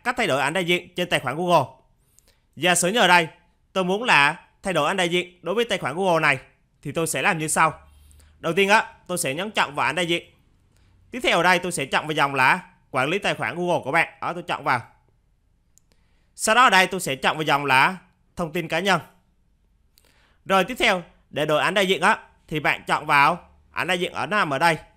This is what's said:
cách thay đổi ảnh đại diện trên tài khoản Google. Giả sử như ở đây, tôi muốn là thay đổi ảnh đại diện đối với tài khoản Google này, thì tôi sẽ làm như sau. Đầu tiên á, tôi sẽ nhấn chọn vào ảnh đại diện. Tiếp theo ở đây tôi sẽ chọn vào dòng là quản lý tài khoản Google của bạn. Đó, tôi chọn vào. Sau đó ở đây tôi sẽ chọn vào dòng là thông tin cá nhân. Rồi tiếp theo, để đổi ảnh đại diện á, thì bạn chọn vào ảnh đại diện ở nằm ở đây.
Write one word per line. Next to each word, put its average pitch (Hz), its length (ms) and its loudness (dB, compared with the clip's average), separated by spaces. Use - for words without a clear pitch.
cách 240 140 -4
thay 233 80 -2
đổi 139 160 0
ảnh 139 100 -2
đại 180 120 -2
diện 175 300 -4
trên 175 140 -4
tài 156 120 -2
khoản 135 160 -6
Google. 170 280 2
Giả 170 180 2
sử 175 140 0
như 226 120 0
ở 190 80 4
đây, 175 200 4
tôi 190 120 -2
muốn 196 180 -2
là 151 440 2
thay 196 100 -6
đổi 151 160 0
ảnh 190 80 -2
đại 180 120 -2
diện 180 340 -4
đối 175 120 -4
với 233 100 0
tài 214 140 -6
khoản 147 160 -6
Google 175 260 0
này, 143 180 2
thì 143 100 -12
tôi 165 140 -4
sẽ 139 160 -4
làm 180 160 0
như 156 100 -6
sau. 160 320 0
Đầu 165 140 -6
tiên 190 160 0
á, 202 260 2
tôi 180 120 -6
sẽ 139 160 -4
nhấn 190 160 -6
chọn 202 240 -2
vào 139 120 -2
ảnh 208 80 -2
đại 180 120 -2
diện. 170 280 -4
Tiếp 247 120 -10
theo 247 140 2
ở 170 60 2
đây 180 160 4
tôi 180 140 -6
sẽ 139 140 -6
chọn 156 200 -2
vào 156 60 -6
dòng 147 220 0
là 139 360 2
quản 131 180 -2
lý 180 100 -2
tài 190 160 -4
khoản 139 220 -6
Google 175 280 -2
của 127 80 -6
bạn. 160 280 0
Đó, 139 120 -6
tôi 175 100 -10
chọn 160 220 -8
vào. 131 180 0
Sau - 200 0
đó 240 80 6
ở 262 80 6
đây 190 160 4
tôi 185 140 -6
sẽ 139 160 -6
chọn 151 200 -2
vào 160 60 -6
dòng 147 220 0
là 139 320 4
thông 165 160 -6
tin 165 160 -6
cá 165 100 -2
nhân. 185 220 2
Rồi 190 200 2
tiếp 240 140 -8
theo, 202 240 2
để 147 160 -2
đổi 151 160 2
ảnh 160 120 0
đại 196 120 2
diện 180 140 0
á, 196 180 2
thì 156 120 -4
bạn 147 260 -2
chọn 151 200 -2
vào 151 420 2
ảnh 131 140 -4
đại 185 140 -2
diện - 120 -4
ở 107 140 -6
nằm 185 240 -2
ở 151 80 -2
đây. 165 160 4